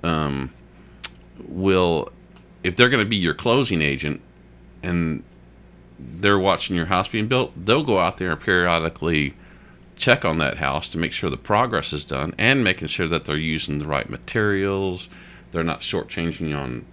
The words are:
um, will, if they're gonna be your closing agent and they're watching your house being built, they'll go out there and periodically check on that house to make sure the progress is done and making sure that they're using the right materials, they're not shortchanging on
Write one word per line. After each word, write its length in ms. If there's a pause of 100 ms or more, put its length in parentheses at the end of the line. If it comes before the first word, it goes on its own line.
um, 480 (960)
will, 640 (520)
if 120
they're 140
gonna 160
be 120
your 160
closing 480
agent 400 (640)
and 400 (760)
they're 400
watching 360
your 100
house 220
being 200
built, 240 (140)
they'll 180
go 160
out 180
there 140
and 100
periodically 920 (600)
check 300
on 140
that 180
house 320
to 80
make 160
sure 160
the 80
progress 560
is 120
done 320
and 260
making 240
sure 200
that 180
they're 120
using 400
the 100
right 220
materials, 1000 (420)
they're 120
not 180
shortchanging 760
on 360